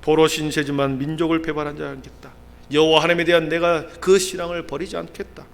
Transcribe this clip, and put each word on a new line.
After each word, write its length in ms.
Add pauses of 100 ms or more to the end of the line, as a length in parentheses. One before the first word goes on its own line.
포로 240
신세지만 720
민족을 440
배반하지 420
않겠다. 480 (400)
여호와 320
하나님에 220
대한 240
내가 360 (140)
그 200
신앙을 480
버리지 280
않겠다. 580